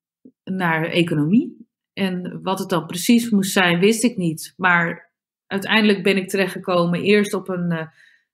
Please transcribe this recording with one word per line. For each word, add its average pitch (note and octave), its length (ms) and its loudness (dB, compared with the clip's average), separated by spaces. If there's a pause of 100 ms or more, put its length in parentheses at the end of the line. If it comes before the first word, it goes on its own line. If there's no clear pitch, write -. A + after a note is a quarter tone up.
(440)
naar E3+ 400 -2
economie. E3+ 840 0 (240)
En F3+ 500 -6
wat F#3+ 160 -4
het F#3 100 -8
dan E3 180 0
precies A#3 440 0
moest G3 220 0
zijn, F3 280 2
wist A3 240 2
ik A#3+ 120 0
niet. E3 400 -4
Maar F3 540 0 (360)
uiteindelijk G3 560 2
ben G3 140 2
ik F#3 120 -2
terechtgekomen F3+ 760 -2
eerst G#3 320 2
op F#3 140 -6
een, F3 220 -4
eh, D#3+ 160 -4 (480)